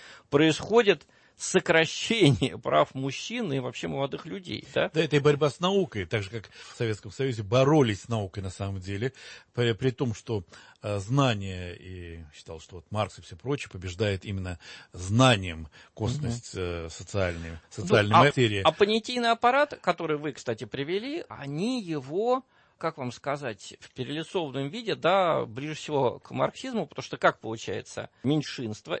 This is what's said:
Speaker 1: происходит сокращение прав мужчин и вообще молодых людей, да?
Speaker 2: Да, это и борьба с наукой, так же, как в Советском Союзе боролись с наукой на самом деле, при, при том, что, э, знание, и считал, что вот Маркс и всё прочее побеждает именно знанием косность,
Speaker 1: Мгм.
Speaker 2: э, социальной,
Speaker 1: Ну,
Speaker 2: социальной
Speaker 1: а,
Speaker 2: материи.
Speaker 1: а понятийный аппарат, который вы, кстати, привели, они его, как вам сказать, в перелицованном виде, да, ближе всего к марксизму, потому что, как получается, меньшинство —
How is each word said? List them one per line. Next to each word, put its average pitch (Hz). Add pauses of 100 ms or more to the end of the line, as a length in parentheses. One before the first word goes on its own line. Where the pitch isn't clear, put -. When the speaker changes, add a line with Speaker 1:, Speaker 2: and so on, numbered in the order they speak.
(300)
Speaker 1:
происходит 160 (300)
сокращение 160
прав 139
мужчин 147
и 135
вообще 127
молодых 139
людей, 180
да? 160
Speaker 2:
Да, 160
это 151
и -
борьба 143
с -
наукой, 175
так 104
же, 95
как 110
в -
Советском 110
Союзе 123
боролись 127
с -
наукой 104
на 95
самом 98
деле, 101 (420)
при, 120
при 127
том, 120
что, - (360)
э, 104
знание, 98
и 85 (100)
считал, 82
что -
вот 80
Маркс 101
и -
всё -
прочее 139
побеждает 92
именно 95 (340)
знанием 92 (260)
косность, 120
Speaker 1:
Мгм. 95 (240)
Speaker 2:
э, 82
социальной, 87
Speaker 1:
Ну, 82 (100)
Speaker 2:
социальной 104
Speaker 1:
а, 170
Speaker 2:
материи. 117
Speaker 1:
а 160
понятийный 226
аппарат, 254
который 165
вы, 147
кстати, 117
привели, 196
они 156
его, 175 (340)
как 160
вам 123
сказать, 139
в -
перелицованном 139
виде, 208
да, 156
ближе 131
всего 131
к -
марксизму, 170
потому -
что, -
как -
получается, 107 (140)
меньшинство — 143